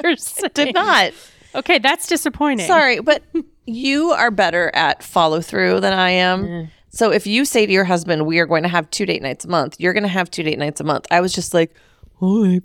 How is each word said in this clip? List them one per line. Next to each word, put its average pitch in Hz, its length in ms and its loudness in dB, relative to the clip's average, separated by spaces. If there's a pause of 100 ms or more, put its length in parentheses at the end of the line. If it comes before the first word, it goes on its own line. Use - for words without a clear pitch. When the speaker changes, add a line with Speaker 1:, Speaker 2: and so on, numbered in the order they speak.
Speaker 1:
you're 330 140 0
saying. - 300 -8
Speaker 2:
It - 60 -6
did 285 200 0
not. 330 400 2 (420)
Speaker 1:
Okay, 302 240 0
that's 269 280 -2
disappointing. 294 600 -2
Speaker 2:
Sorry, 302 320 4
but 294 240 0 (420)
you 269 460 -2
are 240 200 2
better 175 420 0
at 147 280 0
follow 160 380 0
through 185 400 0
than 190 140 0
I 185 160 2
am. 185 360 2
Speaker 1:
Mm. 170 240 -8 (240)
Speaker 2:
So 226 160 2
if 196 160 0
you 226 200 0
say 226 200 2
to 202 60 -2
your 190 140 4
husband, 165 400 0
"We 160 140 0
are 170 60 2
going 160 180 0
to 175 60 -2
have 170 200 -2
two - 160 -4
date 175 160 -4
nights 135 240 -8
a - 20 -14
month," 156 320 -2
you're 175 140 0
gonna 208 160 -2
have 180 200 -2
two - 140 -8
date 156 160 -4
nights 147 220 -6
a - 20 -8
month. 147 260 -2
I 175 120 4
was 180 100 -2
just - 220 -6
like, 165 200 2 (460)
"All 196 240 2
right, 180 220 2